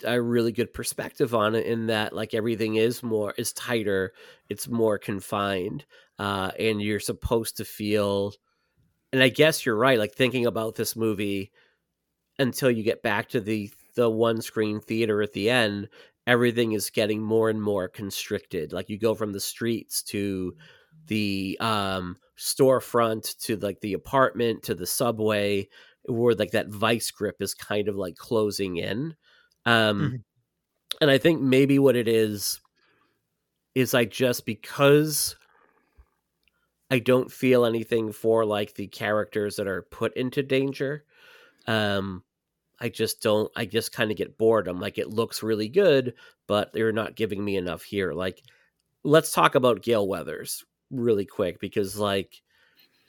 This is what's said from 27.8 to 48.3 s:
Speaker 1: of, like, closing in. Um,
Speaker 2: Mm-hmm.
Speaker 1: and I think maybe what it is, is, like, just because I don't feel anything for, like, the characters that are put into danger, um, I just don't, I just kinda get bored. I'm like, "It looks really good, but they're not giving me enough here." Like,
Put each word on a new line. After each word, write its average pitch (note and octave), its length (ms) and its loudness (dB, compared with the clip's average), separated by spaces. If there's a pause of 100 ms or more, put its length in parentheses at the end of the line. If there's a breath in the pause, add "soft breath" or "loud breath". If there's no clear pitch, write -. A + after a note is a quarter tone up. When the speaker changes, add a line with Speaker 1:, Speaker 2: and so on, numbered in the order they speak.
Speaker 1:
of, G2 80 -2
like, F#2 200 -6
closing G2 600 -2
in. G#2 380 -4 (500)
Um, A2 360 4
Speaker 2:
Mm-hmm. B2+ 160 -2 (840)
Speaker 1:
and D3+ 100 6
I C3+ 80 6
think D#3+ 220 4
maybe C3+ 380 6
what C3 180 6
it A2+ 120 0
is, A2 520 0 (1120)
is, B2+ 200 2
like, A#2+ 160 4
just B2 360 -2
because D3 880 2 (1500)
I C3 100 2
don't B2+ 320 2
feel B2+ 320 4
anything A2+ 480 0
for, A2+ 320 2
like, G#2 300 -2
the G2+ 120 -10
characters G#2 720 -2
that G2+ 100 -4
are F2+ 160 -4
put - 340 -6
into B2+ 260 -4
danger, C3+ 600 -2 (640 soft breath)
um, G2+ 560 -2 (560)
I A#2+ 120 -6
just - 320 -4
don't, G#2+ 340 2
I A#2 80 -4
just G#2+ 300 -4
kinda A2 200 -2
get - 240 -8
bored. A2 300 4
I'm F2+ 120 -6
like, G2+ 180 -8
"It F#2+ 120 -4
looks A2+ 320 -4
really G#2+ 260 -2
good, C#3 460 2 (320 soft breath)
but G#2 260 0
they're A2 200 0
not G#2+ 240 -4
giving G#2 280 -4
me G2+ 120 -2
enough F2 260 -4
here." F#2+ 300 -4
Like, F2+ 300 -6 (600)